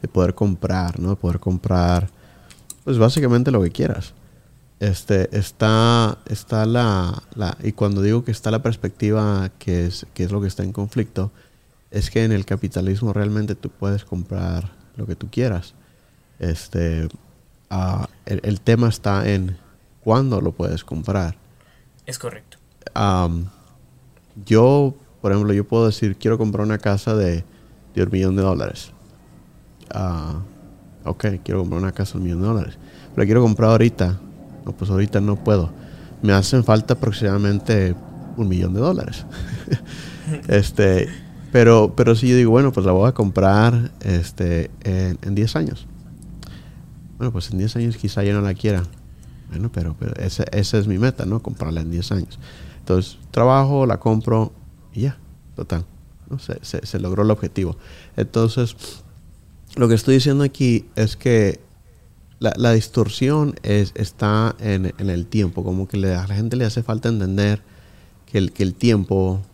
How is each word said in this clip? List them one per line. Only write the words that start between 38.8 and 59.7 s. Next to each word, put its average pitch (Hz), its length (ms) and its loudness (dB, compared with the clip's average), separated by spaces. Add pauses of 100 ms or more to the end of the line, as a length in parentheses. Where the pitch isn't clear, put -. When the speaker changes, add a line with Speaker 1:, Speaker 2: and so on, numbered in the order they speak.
Speaker 1:
<laughs> - 1160 -8
Este, 98 600 2 (420)
pero, 117 440 8
pero 117 200 6
si 123 140 2
yo 123 60 6
digo, 120 160 6
"Bueno, 131 200 6
pues 95 140 0
la 92 60 4
voy 98 180 6
a 127 40 0
comprar, 104 760 4 (100)
este, 85 680 0 (140)
en, 92 380 0
en 98 140 -4
diez 110 200 0
años". 80 300 -4 (1300)
"Bueno, 120 140 -4
pues 113 200 -6
en 98 60 -2
diez 104 180 -2
años 117 220 -2
quizá 101 260 -4
ya 101 100 2
no 101 80 2
la 98 120 0
quiera". 98 300 0 (680)
Bueno, 87 220 -6
pero, 82 280 -4
pero - 160 -6
ese, - 360 -4
esa 104 260 0
es 101 80 2
mi 98 140 0
meta, 131 260 -2
¿no? 107 160 -2
Comprarla 80 400 -6
en 80 80 -6
diez 85 220 -4
años. 90 260 -4 (400)
Entonces, - 400 -2 (140)
trabajo, 135 560 4
la 104 120 0
compro 110 520 0 (420)
y 101 80 -4
ya, 135 160 -2 (380)
total, 87 300 -4 (440)
¿no? 135 80 -8
Se, - 260 -10
se, - 220 -8
se - 140 -6
logró 92 240 -2
el 107 80 4
objetivo. - 460 -2 (380)
Entonces, 113 600 0 (1000)